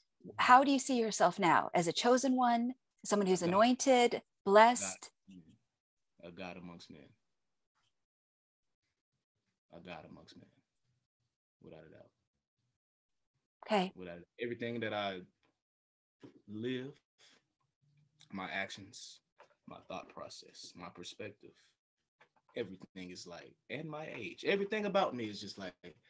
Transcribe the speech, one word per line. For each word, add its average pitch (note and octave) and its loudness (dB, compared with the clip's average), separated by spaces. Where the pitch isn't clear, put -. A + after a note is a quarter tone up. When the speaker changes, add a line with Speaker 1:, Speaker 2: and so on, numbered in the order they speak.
Speaker 1:
how B3+ 8
do C#4 2
you C#4 4
see B3+ -2
yourself G3 2
now? D#3 4
As E3+ 2
a D#3+ 0
chosen B3+ 4
one, A#3+ 2
someone G#3 2
who's F#3 4
Speaker 2:
A F3 0
God. E3+ 2
Speaker 1:
anointed, A#3+ 6
Speaker 2:
God. - -4
Speaker 1:
blessed? A3 6
Speaker 2:
A F2 -16
God F2+ -14
amongst F2 -18
men. D2 -20
A E2+ -18
God E2+ -16
amongst E2 -20
men. - -20
Without D#2+ -20
a D#2 -20
doubt. - -20
Speaker 1:
Okay. F#3+ 0
Speaker 2:
Without F2 -14
everything A#2 -6
that A2 -6
I G2 -6
live, B2+ -10
my F#2 -10
actions, G2 -10
my F2 -18
thought - -12
process, - -18
my F2 -16
perspective, - -16
everything F#2 -12
is F2+ -18
like, D#2 -18
and D#3 -10
my D3+ -14
age, - -12
everything G3+ -2
about F#3+ 0
me A#2+ -6
is G2+ -10
just G2 -14
like, F#2+ -12